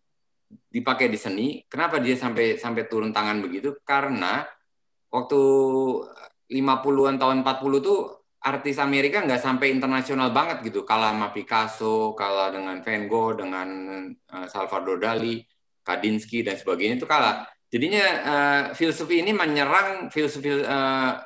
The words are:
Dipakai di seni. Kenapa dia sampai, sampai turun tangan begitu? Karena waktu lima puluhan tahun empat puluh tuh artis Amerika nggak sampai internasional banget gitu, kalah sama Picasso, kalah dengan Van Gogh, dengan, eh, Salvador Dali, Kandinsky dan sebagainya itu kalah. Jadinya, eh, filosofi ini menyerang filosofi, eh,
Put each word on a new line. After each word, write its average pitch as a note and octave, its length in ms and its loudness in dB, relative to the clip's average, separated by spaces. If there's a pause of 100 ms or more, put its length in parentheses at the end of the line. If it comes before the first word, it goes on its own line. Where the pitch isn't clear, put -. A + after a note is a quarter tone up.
(480)
Dipakai B2+ 640 -2
di G#2+ 80 -4
seni. A2+ 480 -4
Kenapa D#3+ 320 0
dia B2 160 2
sampai, A#2 400 0
sampai A2+ 320 -4
turun A2 240 -2
tangan G#2+ 320 0
begitu? F#2+ 400 -6
Karena C3+ 640 0 (640)
waktu B2 240 0 (1120)
lima C3+ 320 2
puluhan C3+ 400 4
tahun C3 240 4
empat C3 160 0
puluh C3+ 240 2
tuh G3 360 0 (220)
artis C#3 380 -2
Amerika C#3 420 2
nggak C#3 180 2
sampai C3 320 2
internasional C3 600 0
banget D#3 320 0
gitu, G2+ 180 -2
kalah A2 300 2
sama G#2+ 160 -2
Picasso, A2 840 0
kalah G2 360 0
dengan F#2+ 320 -6
Van G#2+ 240 -4
Gogh, A2+ 320 0
dengan, F#2 320 -6 (420)
eh, F2+ 380 -14
Salvador F#2+ 480 -4
Dali, A2+ 480 -2 (360)
Kandinsky - 600 -2
dan G2 160 -2
sebagainya F#2+ 400 -2
itu B2+ 80 -4
kalah. C3+ 400 2 (220)
Jadinya, F3 360 0
eh, C#3+ 600 2 (100)
filosofi E3 480 0
ini F#3 100 0
menyerang F3+ 800 2
filosofi, D3 420 -2
eh, C3+ 600 0 (140)